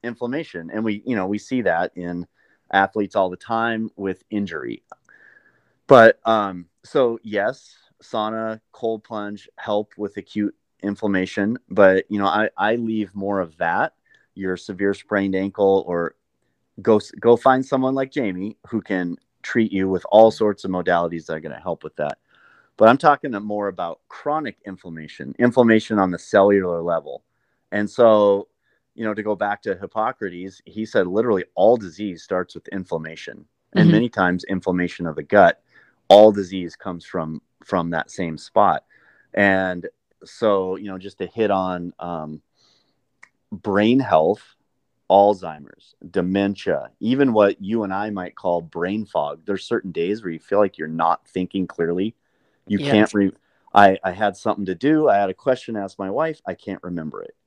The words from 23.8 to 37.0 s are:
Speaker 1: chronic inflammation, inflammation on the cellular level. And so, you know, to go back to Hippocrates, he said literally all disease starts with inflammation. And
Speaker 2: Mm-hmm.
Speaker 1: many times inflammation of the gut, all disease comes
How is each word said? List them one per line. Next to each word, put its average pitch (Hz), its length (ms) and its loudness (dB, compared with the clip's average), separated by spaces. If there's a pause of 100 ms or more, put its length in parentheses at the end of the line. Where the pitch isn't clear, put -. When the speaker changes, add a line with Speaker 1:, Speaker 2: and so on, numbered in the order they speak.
Speaker 1:
chronic 147 560 -8
inflammation, 80 720 -14
inflammation 113 640 4
on 92 120 2
the 87 60 -6
cellular 98 640 2
level. 78 420 -6 (480)
And 104 180 -2
so, 104 580 4 (480)
you 113 100 -10
know, 107 80 -4
to 104 100 -8
go 104 120 -4
back 101 280 -6
to 98 120 -4
Hippocrates, 95 920 -8
he 107 200 -8
said 98 220 0
literally 101 380 0 (100)
all 107 220 4
disease 92 460 -10
starts 92 320 -6
with - 140 -18
inflammation. 80 760 -10 (300)
And 175 120 6
Speaker 2:
Mm-hmm. 170 40 8
Speaker 1:
many 113 180 4
times 90 360 0
inflammation 90 640 -4
of 78 80 -8
the 78 80 -8
gut, - 380 6 (460)
all 104 240 10
disease 92 440 -6
comes 87 300 -12